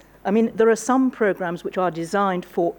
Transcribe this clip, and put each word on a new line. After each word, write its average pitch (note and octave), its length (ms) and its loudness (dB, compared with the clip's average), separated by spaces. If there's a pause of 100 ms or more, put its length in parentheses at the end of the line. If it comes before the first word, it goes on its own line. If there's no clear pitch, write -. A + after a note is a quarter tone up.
(260)
I F#3 60 -2
mean, A3+ 240 2
there A3 140 4
are A3+ 60 4
some C4 340 2
programs F3+ 540 -2
which - 140 -8
are F3+ 140 0
designed F3+ 540 -2
for F3 340 -2